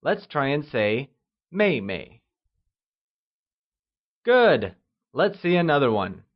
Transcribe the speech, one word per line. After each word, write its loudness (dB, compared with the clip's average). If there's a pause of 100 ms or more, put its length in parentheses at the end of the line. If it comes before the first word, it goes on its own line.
Let's -4
try -4
and -2
say -2 (400)
mei 0
mei. -12 (2000)
Good. 2 (380)
Let's -2
see 0
another 2
one. -4 (120)